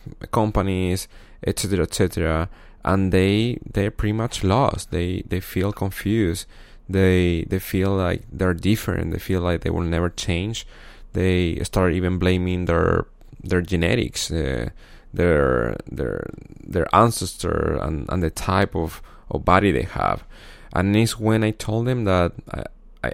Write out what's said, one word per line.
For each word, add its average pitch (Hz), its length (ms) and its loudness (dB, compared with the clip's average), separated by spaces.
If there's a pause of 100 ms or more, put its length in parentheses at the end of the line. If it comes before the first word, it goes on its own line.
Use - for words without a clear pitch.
(300)
companies, 98 760 0 (340)
et - 160 -2
cetera, 92 260 0
et - 100 -4
cetera. 82 540 0 (360)
And 95 280 2
they, 104 460 2 (160)
they're 101 180 0
pretty 107 200 -2
much 113 300 -4
lost. 107 480 2
They, 87 400 -2
they 87 100 -2
feel 98 320 -4
confused. 98 760 -2 (420)
They, 92 600 4
they 92 120 -2
feel 98 340 0
like 90 280 0 (100)
they're 92 220 0
different. 87 580 0
They 85 60 -4
feel 92 220 -2
like 87 200 0
they 82 100 -2
will 85 120 0
never 85 280 0
change. 92 560 -4 (460)
They 90 500 2
start 92 300 2
even 90 260 0
blaming 90 460 2
their, 85 420 2 (360)
their 90 200 0
genetics, 87 680 -2
uh, 67 400 -2 (440)
their, 64 600 2 (100)
their, 52 440 -6 (360)
their 87 260 0
ancestor 85 880 2
and, 76 300 -4
and 90 120 0
the 80 80 0
type 95 440 0
of, 82 260 -4 (300)
of - 140 -4
body 95 260 6
they 67 140 2
have. - 400 -2 (480)
And 98 240 2
it's 113 240 2
when 110 240 2
I 107 80 0
told 113 340 -4
them 123 180 -2
that, 90 280 2 (180)
I, - 140 -8 (400)
I, 60 100 -4